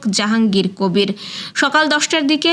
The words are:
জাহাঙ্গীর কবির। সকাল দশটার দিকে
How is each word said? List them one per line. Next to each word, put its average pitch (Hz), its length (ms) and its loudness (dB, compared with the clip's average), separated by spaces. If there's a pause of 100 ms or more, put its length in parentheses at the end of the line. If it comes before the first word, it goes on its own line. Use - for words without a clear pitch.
জাহাঙ্গীর 208 640 2
কবির। 196 340 0 (460)
সকাল 294 320 2
দশটার 294 400 0
দিকে 311 260 2